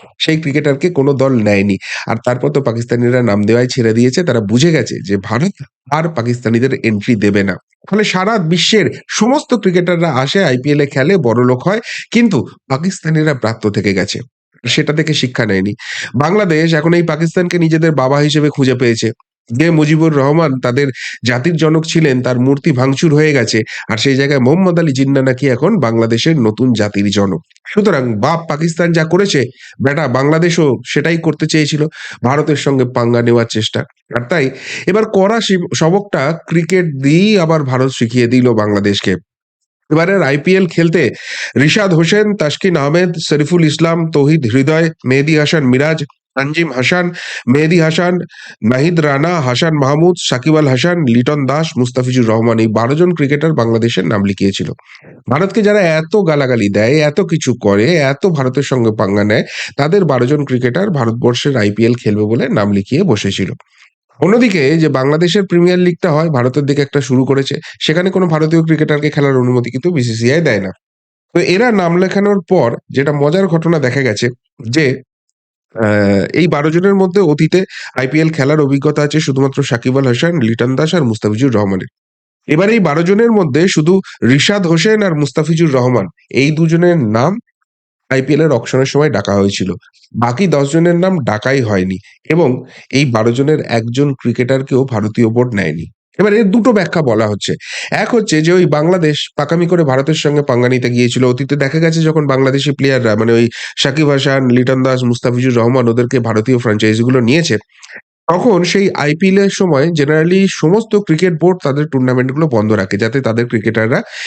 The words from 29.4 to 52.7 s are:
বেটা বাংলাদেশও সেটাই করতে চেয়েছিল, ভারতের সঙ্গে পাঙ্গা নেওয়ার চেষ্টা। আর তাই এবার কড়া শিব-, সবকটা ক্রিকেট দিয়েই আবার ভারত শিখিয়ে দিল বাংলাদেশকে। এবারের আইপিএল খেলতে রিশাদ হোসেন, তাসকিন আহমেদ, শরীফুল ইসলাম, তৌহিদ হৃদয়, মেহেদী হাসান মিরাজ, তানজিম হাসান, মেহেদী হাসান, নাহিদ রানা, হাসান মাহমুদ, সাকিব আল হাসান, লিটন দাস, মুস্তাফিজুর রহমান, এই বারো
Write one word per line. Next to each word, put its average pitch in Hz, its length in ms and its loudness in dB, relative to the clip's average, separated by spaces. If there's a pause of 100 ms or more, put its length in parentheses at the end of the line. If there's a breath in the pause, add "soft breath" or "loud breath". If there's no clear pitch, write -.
বেটা 143 240 0
বাংলাদেশও 156 640 2 (140)
সেটাই 165 320 -2
করতে 160 280 -2
চেয়েছিল, 151 400 0 (380 loud breath)
ভারতের 147 320 0
সঙ্গে 131 280 0 (100)
পাঙ্গা 120 280 2
নেওয়ার 117 280 2
চেষ্টা। 110 300 -4 (360)
আর 120 120 -6
তাই 143 220 0 (360 loud breath)
এবার 214 180 2
কড়া 214 360 0
শিব-, 185 360 -2
সবকটা 165 640 0 (100)
ক্রিকেট 175 360 0 (180)
দিয়েই 185 360 4
আবার 160 240 0
ভারত 131 280 0
শিখিয়ে 120 360 0
দিল 123 260 2
বাংলাদেশকে। 101 640 0 (760)
এবারের 175 300 2
আইপিএল 151 440 2
খেলতে 165 440 0 (460 loud breath)
রিশাদ 165 380 2
হোসেন, 202 420 2
তাসকিন 165 400 -2
আহমেদ, 165 360 0 (160)
শরীফুল 160 360 2
ইসলাম, 165 460 0
তৌহিদ 151 300 2 (140)
হৃদয়, 156 360 2 (160)
মেহেদী 139 320 2
হাসান 151 260 0
মিরাজ, 147 400 0 (300)
তানজিম 151 380 -4
হাসান, 175 380 -2 (380 loud breath)
মেহেদী 156 320 2
হাসান, 175 380 0 (460 loud breath)
নাহিদ 143 360 0
রানা, 151 400 0
হাসান 131 340 0
মাহমুদ, 151 440 2
সাকিব 143 380 0
আল 151 120 2
হাসান, 135 300 0 (100)
লিটন 127 380 0
দাস, 156 220 -2 (100)
মুস্তাফিজুর 123 480 0
রহমান, 113 320 2
এই 110 80 2
বারো 113 280 0